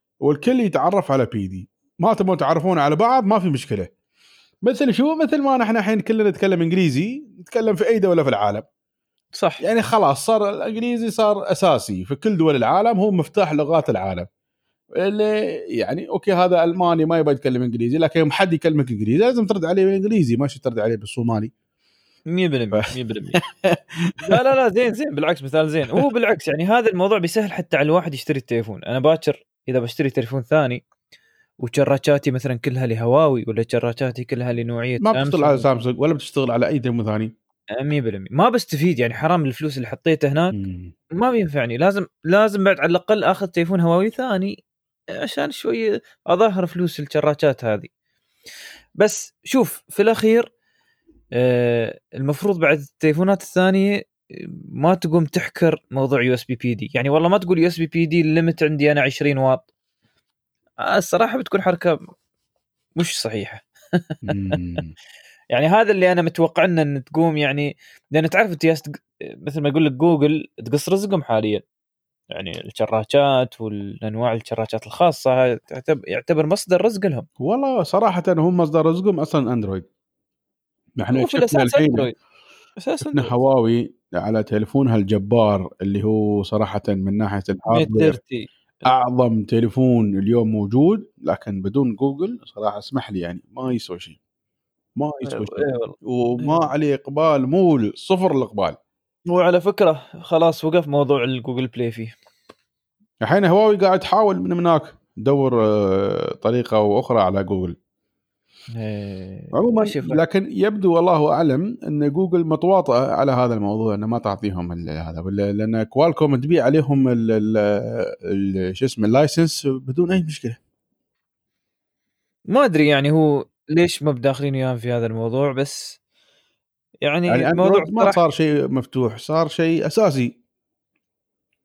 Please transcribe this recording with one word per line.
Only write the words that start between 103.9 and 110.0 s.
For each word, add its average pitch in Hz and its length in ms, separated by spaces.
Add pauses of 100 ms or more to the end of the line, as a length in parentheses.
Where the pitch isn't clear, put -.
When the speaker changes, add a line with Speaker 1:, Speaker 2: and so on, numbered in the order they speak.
Speaker 1:
تحاول 196 400
من 180 120
هناك 170 300 (340)
تدور، 123 480
آه، 98 720
طريقة 110 640
أخرى 123 220
على 95 240
جوجل. 92 320 (1000)
Speaker 2:
إيه، 101 800
Speaker 1:
عمومًا، 220 280
Speaker 2:
وش 208 140
يفرق؟ 147 160